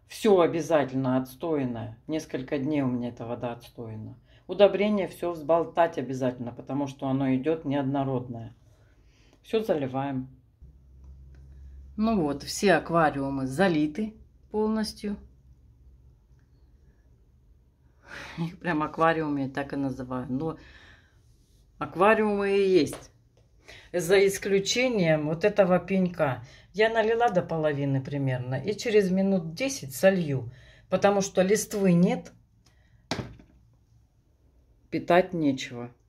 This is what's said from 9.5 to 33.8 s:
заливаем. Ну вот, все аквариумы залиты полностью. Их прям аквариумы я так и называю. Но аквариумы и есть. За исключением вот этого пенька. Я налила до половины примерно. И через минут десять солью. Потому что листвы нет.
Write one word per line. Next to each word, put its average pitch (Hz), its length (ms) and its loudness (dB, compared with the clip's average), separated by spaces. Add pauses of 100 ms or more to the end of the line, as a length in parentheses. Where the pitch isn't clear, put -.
заливаем. 135 640 -4 (1700)
Ну 214 240 2
вот, 143 220 -2
все - 320 2
аквариумы 139 680 0
залиты 160 680 0 (380)
полностью. 214 680 -4 (3250)
Их 165 200 -8
прям 160 240 -4
аквариумы 156 600 0
я 131 80 -4
так 139 240 -6
и - 20 -6
называю. 127 540 -6
Но 156 280 -4 (1200)
аквариумы 202 800 2
и 196 120 4
есть. 156 400 2 (840)
За 190 360 4
исключением 196 1000 0
вот 160 160 -2
этого 190 360 4
пенька. 170 640 -2 (280)
Я 220 160 2
налила 226 400 2
до 180 120 0
половины 143 600 0
примерно. 131 540 -4
И 190 220 -4
через 208 320 2
минут 185 460 0
десять 262 400 -6
солью. 151 560 2 (380)
Потому 202 320 2
что 190 200 0
листвы 196 520 2
нет. 214 380 2 (2500)